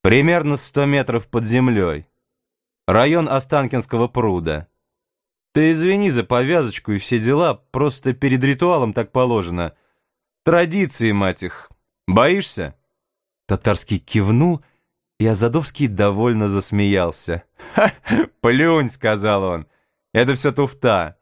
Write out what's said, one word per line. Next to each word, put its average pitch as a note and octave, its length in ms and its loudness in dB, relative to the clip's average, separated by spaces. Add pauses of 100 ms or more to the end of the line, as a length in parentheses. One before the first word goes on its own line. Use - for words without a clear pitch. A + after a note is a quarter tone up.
«Примерно D3 560 2
сто C#3+ 300 -2
метров B2+ 420 -2
под A#2 160 -4
землёй. G#2+ 640 0 (800)
Район D3 420 2
Останкинского B2+ 800 -2
пруда. E2+ 600 -2 (840)
Ты D#3 200 4
извини F#3 380 2
за A#2+ 140 0
повязочку B2+ 680 -2
и G2+ 60 -2
все A2+ 220 -2
дела, C#3+ 320 0
просто C3+ 640 -4
перед C3 280 0
ритуалом C3+ 520 0
так A2+ 180 -4
положено. F#2 640 -2 (680)
Традиции, E3 680 0
мать G2 300 -2
их. - 280 -14 (360)
Боишься?» A2+ 680 0 (720)
Татарский G2+ 520 -2
кивнул, A#2+ 680 0 (540)
и G#2+ 80 0
Азадовский A#2 640 0
довольно G#2 600 0
засмеялся. G2 960 -2 (300)
«Ха, - 180 2 (480)
плюнь», — C#3+ 500 2
сказал G#2 520 0
он. E2+ 240 -4 (480)
«Это B2 220 2
всё C3+ 160 -2
туфта. B2+ 680 -2